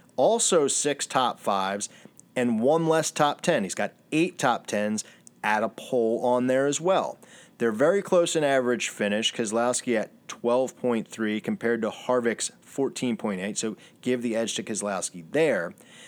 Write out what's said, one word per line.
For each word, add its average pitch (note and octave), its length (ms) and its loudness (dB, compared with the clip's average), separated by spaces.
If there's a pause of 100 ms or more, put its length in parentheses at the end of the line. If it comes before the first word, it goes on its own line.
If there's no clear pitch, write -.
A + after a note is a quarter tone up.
(160)
also F3 520 4
six - 380 -2
top B2+ 340 0
fives, G2+ 480 -2 (480)
and A#2+ 240 2
one D#3+ 280 2
less D#3+ 220 2
top D3 300 0
ten. D3+ 220 2
He's F#2 120 -6
got G#2 200 -4 (180)
eight E3 240 2
top A#2+ 300 0
tens G#2+ 360 -2 (400)
at G#2+ 200 2
a A2 80 0
pole A#2 520 0
on B2 240 2
there C3 200 2
as C#3+ 120 -2
well. D#3+ 380 0 (400)
They're A#2 160 0
very D#3+ 300 4
close F3 340 2
in D#3 80 2
average B2 460 2
finish. G#2 420 -2
Keselowski A#2 640 0
at G#2 120 -4 (180)
twelve B2 480 -2
point A#2 320 -2
three G#2+ 320 -4
compared A#2 420 -2
to G#2+ 80 0
Harvick's A#2+ 720 -2
fourteen B2+ 560 -4
point G2+ 240 -4
eight. G2+ 180 -6
So A2 180 -4 (240)
give B2 220 0
the A#2 140 -2
edge A2+ 180 -2
to C#3+ 80 -4
Keselowski F#2+ 720 -6
there. A2+ 420 0 (340)